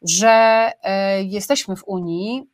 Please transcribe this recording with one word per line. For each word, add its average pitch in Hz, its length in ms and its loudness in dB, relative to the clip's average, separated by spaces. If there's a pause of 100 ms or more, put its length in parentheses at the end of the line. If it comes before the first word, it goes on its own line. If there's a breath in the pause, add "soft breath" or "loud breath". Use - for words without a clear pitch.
że, 175 260 2 (520)
e, 196 400 -2
jesteśmy 196 540 -4
w - 80 -20
Unii 190 680 -6